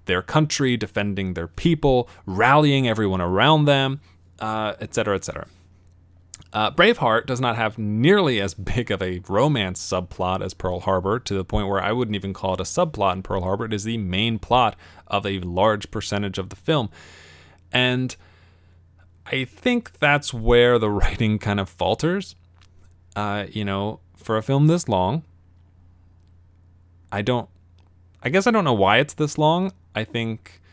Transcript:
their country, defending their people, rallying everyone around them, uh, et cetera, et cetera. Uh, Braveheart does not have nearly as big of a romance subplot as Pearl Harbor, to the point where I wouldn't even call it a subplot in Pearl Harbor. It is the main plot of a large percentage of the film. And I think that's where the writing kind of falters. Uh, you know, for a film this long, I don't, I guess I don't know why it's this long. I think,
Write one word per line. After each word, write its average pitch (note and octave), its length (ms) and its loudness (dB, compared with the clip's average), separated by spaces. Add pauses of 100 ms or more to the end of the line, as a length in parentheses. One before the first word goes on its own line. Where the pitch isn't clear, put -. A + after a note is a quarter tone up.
their F#2 160 0
country, D3+ 540 0
defending G2+ 600 -4
their E2+ 120 -6
people, C#3+ 600 0 (160)
rallying C3+ 640 4
everyone G2+ 320 0
around A#2 420 4
them, C#3 380 2 (380)
uh, G#2+ 420 -4
et G#2+ 120 -12
cetera, G#2 220 0
et F#2+ 80 -4
cetera. - 240 -10 (1040)
Uh, G#2+ 180 0
Braveheart D#3+ 540 2
does B2+ 160 -4
not A#2+ 160 0
have A2 200 -2
nearly B2 600 2
as G2 140 -2
big G#2 360 -4
of G2 120 -2
a F#2 260 -4
romance G#2 580 0
subplot F#2 560 -4
as F#2+ 120 -8
Pearl F2+ 260 -4
Harbor, F#2+ 400 0
to - 140 -8
the F#2+ 100 -2
point G#2 240 -4
where G2 140 -2
I G2 100 -2
wouldn't A2+ 240 -2
even G2 160 -6
call F#2+ 220 -4
it F#2 80 -4
a - 20 -4
subplot A2+ 500 0
in F#2 100 -8
Pearl G2+ 180 -4
Harbor. G2 240 -2
It A2 80 -6
is G2+ 100 -4
the A2+ 140 -4
main G#2 420 -2
plot A#2+ 380 2 (280)
of G2+ 200 -4
a G2 140 -4
large F#2+ 520 0
percentage G2+ 460 -6
of F#2+ 120 -8
the - 60 -18
film. C#3 340 -2 (840)
And B2+ 420 0 (1080)
I C3 180 -4
think - 560 -4
that's C#3+ 340 0
where A#2+ 460 6
the A2 100 0
writing G#2 500 2
kind G2+ 200 -2
of G2 80 -4
falters. D#3+ 680 -2 (800)
Uh, G#2 340 -4
you G#2+ 140 -4
know, G2+ 340 -4 (160)
for - 220 -2
a A2 60 -2
film C#3 240 2
this E3+ 200 2
long, G2+ 360 0 (1900)
I G2+ 100 -4
don't, A#2 280 -2 (720)
I B2 60 -4
guess F#3+ 180 2
I A#3+ 40 2
don't A3 120 2
know C#3 100 2
why G2+ 260 6
it's D3 140 0
this D3+ 240 -4
long. E3+ 360 2 (200)
I G#2+ 120 -4
think, A2+ 560 -8 (120)